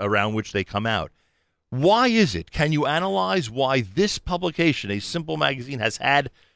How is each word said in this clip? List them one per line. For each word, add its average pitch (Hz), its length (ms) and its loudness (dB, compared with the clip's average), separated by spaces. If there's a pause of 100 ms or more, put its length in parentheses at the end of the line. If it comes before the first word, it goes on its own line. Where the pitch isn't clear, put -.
around 104 340 0
which 110 180 -4
they 98 120 -2
come 107 220 -4
out. 98 240 -2 (580)
Why 202 400 4
is 214 260 4
it? 85 160 -8
Can 156 220 0
you 147 140 2
analyze 185 640 0
why 131 340 2
this 120 360 0
publication, 170 720 0
a 101 80 -2
simple 156 380 -6
magazine, 139 420 -2
has 110 200 -6
had 139 320 0 (260)